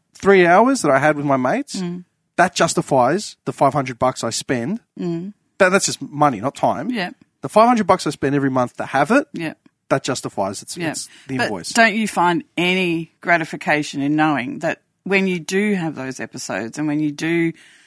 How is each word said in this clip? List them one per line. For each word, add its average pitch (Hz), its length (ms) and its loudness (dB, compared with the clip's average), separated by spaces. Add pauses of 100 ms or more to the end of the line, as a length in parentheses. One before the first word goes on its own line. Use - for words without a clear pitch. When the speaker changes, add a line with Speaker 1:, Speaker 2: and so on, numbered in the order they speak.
(140)
Speaker 1:
three 190 320 4
hours 226 360 4
that 147 100 2
I 131 80 4
had 151 160 2
with 143 100 -6
my 139 120 2
mates, 143 400 -2
Speaker 2:
Mm. 180 260 -8 (320)
Speaker 1:
that 175 180 2
justifies 135 920 0
the 131 80 -6
five 143 180 2
hundred 131 280 -4
bucks 127 260 -2
I 117 60 -2
spend. 135 500 -4 (180)
Speaker 2:
Mm. 175 340 -6 (260)
Speaker 1:
That, 185 100 6
that's 190 160 2
just - 160 -6
money, 139 400 0
not 131 140 -4
time. 127 340 -2
Speaker 2:
Yeah. 208 220 -4 (300)
Speaker 1:
The 143 80 -10
five 220 200 6
hundred 214 180 2
bucks 185 180 2
I 160 40 0
spend 143 260 -2
every 139 140 0
month 127 280 -2
to 107 80 -8
have - 260 0
it, 277 200 2
Speaker 2:
Yeah. 160 220 -8 (360)
Speaker 1:
that 139 140 0
justifies 101 580 -6
its, - 140 -14
Speaker 2:
Yeah. 170 160 -4
Speaker 1:
its, - 160 -10 (200)
the 131 100 -6
Speaker 2:
But 233 80 0
Speaker 1:
invoice. 185 240 -6
Speaker 2:
don't 226 260 4
you 220 140 0
find 175 340 2 (140)
any 175 540 0 (100)
gratification 156 800 0
in 147 160 0
knowing 147 420 0
that 156 220 -4 (220)
when 190 240 0
you 180 120 -2
do 196 360 0
have 165 200 -4
those 131 240 -8
episodes 113 580 -8
and 151 120 -2
when 147 100 -2
you 151 120 -2
do 165 420 0 (340)